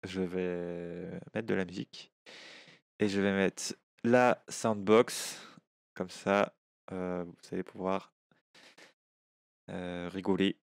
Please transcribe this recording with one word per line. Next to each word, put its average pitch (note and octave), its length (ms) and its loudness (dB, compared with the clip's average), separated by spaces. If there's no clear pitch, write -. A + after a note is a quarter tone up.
Je F#2 200 -4
vais F2 840 -4
mettre A2 120 -4
de A2 80 0
la F#2+ 100 0
musique. - 480 -12
Et G#2+ 100 2
je G2 120 0
vais G2 120 2
mettre - 420 0
la B2 460 6
soundbox. A2 920 2
Comme F2+ 160 -6
ça, G2+ 420 2
euh, F2+ 320 -6
vous F2 120 -12
allez F#2 100 -4
pouvoir, F#2+ 500 -4
euh, F2 420 -8
rigoler. F#2+ 540 2